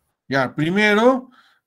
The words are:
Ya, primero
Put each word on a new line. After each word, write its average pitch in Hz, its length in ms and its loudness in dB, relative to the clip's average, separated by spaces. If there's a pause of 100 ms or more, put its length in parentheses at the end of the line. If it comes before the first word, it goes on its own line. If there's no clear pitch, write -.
(280)
Ya, 131 260 -2
primero 214 760 0 (380)